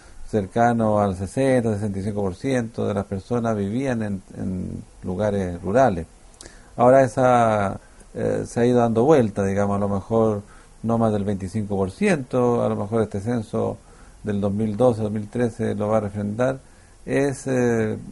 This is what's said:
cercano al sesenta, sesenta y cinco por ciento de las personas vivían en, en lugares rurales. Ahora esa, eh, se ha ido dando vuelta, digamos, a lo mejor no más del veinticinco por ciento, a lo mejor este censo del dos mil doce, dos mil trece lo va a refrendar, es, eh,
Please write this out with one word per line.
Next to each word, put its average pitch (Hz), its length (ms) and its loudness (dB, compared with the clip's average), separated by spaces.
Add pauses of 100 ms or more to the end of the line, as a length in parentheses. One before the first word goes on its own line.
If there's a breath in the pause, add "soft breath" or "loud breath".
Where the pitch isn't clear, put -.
(280 soft breath)
cercano 110 720 2
al 101 160 2
sesenta, 117 600 0
sesenta 101 240 -4
y 92 40 -6
cinco 104 200 -2
por 92 120 -2
ciento 113 540 -4
de 104 60 -2
las 98 100 -2
personas 113 500 -4
vivían 113 480 -2
en, 98 200 -6 (140)
en 92 460 -6 (200)
lugares 95 580 -4
rurales. 95 460 2 (720 loud breath)
Ahora 127 260 6
esa, 113 760 2 (360 soft breath)
eh, 107 320 -2
se - 140 -4
ha 120 40 4
ido 123 140 6
dando 117 260 4
vuelta, 117 400 4
digamos, 101 320 0
a 101 40 0
lo 101 100 0
mejor 104 520 0 (420 loud breath)
no 113 120 0
más 113 160 2
del 101 120 0
veinticinco 98 520 -4
por 95 140 0
ciento, 123 720 0
a 113 60 2
lo 107 60 -2
mejor 107 260 0
este 101 180 -4
censo 110 560 -4 (460 soft breath)
del 101 180 -2
dos 101 120 0
mil 107 240 -2
doce, 117 260 4
dos 104 100 -2
mil 104 160 -6
trece 110 460 -2
lo 104 140 -2
va 110 100 2
a - 20 2
refrendar, 104 600 -4 (440 soft breath)
es, 135 420 -2
eh, 117 520 0 (140)